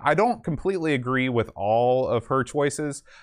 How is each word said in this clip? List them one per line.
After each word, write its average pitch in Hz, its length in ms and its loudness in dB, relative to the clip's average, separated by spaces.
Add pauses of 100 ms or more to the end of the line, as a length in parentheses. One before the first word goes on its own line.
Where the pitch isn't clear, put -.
I 151 100 4
don't 220 300 0
completely 165 500 -2
agree 127 360 0
with 117 260 0
all 120 540 2
of 117 160 0
her 135 180 0
choices. 143 580 -2 (220)